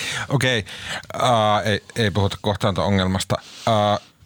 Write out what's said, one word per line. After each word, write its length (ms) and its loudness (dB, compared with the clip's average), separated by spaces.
Okei, 360 2
ää, 400 4
ei, 200 0
ei 140 2
puhuta 300 0
kohtaanto-ongelmasta. 960 0
Ää, 320 2